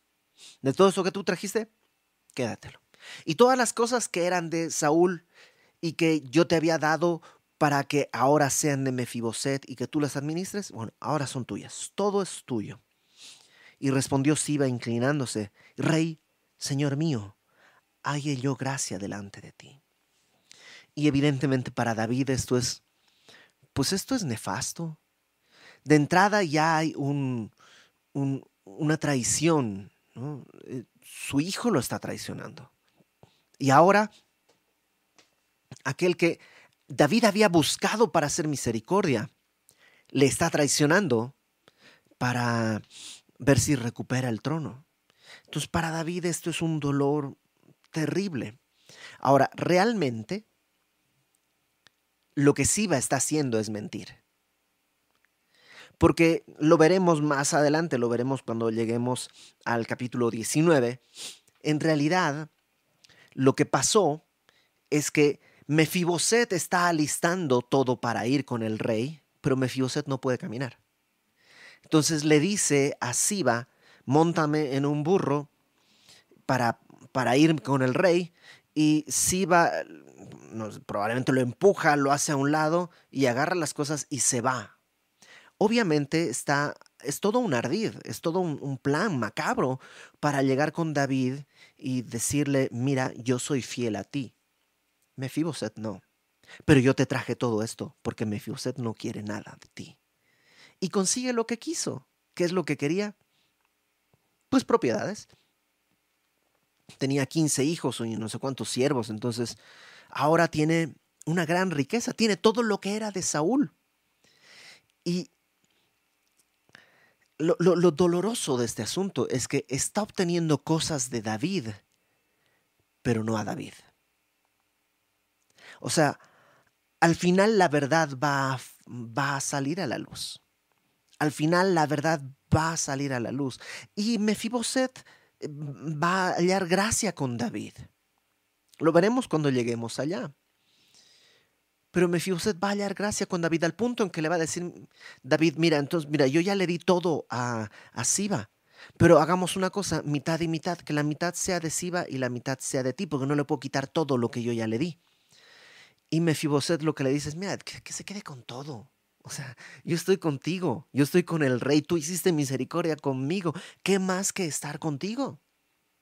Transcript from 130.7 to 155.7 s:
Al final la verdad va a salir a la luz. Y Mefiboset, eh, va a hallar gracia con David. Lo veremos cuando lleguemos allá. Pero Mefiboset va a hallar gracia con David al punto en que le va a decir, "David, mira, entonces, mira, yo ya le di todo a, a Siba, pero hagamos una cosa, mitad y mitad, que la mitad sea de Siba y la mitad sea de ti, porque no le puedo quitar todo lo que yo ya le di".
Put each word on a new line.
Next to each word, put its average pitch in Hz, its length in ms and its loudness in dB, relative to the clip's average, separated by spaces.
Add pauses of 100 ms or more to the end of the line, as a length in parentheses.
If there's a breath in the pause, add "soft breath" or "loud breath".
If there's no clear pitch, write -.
Al 151 140 0
final 175 420 2
la 156 120 2
verdad 147 360 -2 (320)
va 160 180 0
a 160 40 -6
salir 139 360 -4
a 123 80 -4
la 113 120 -6
luz. 135 280 -6 (340 loud breath)
Y 214 240 -2
Mefiboset, 226 880 -4 (360 soft breath)
eh, 135 80 -10
va 151 800 -4
a 160 60 -2
hallar 185 320 2
gracia 196 480 0
con 127 220 -4
David. 110 380 -8 (1040)
Lo 156 140 2
veremos 208 360 2
cuando 151 220 0
lleguemos 117 480 -2
allá. 165 340 -6 (1600 soft breath)
Pero 180 180 2
Mefiboset 175 540 -2
va 202 60 0
a - 40 0
hallar 202 220 -4
gracia 202 320 -4
con 180 140 -4
David 165 240 0
al 165 100 0
punto 233 300 -2
en 180 60 -2
que 165 120 -4
le 156 60 -2
va 175 80 2
a - 20 0
decir, 160 500 -6 (340 loud breath)
"David, 156 340 4
mira, 160 220 4
entonces, 147 300 -2
mira, 147 180 4
yo 139 140 4
ya 196 140 0
le 190 120 0
di 170 120 -2
todo 175 520 0
a, 117 400 -4 (220 loud breath)
a 117 120 -6
Siba, 196 460 -2 (460 loud breath)
pero 165 220 10
hagamos 175 380 2
una 185 140 -2
cosa, 165 340 -4
mitad 147 360 -2
y 165 80 -2
mitad, 165 300 -4
que - 140 -10
la 147 100 0
mitad 151 320 -4
sea 180 260 -4
de 160 100 -6
Siba 175 380 -4
y 131 100 -8
la 127 100 -2
mitad 123 320 -4
sea - 220 -4
de 127 100 -2
ti, 196 140 -6
porque 135 200 -4
no 147 80 0
le 143 100 0
puedo 147 140 -2
quitar 139 300 -6
todo 139 300 0
lo 117 120 0
que 120 120 -6
yo 120 100 -2
ya 113 160 -2
le 113 100 -2
di". 160 220 -6 (1080 soft breath)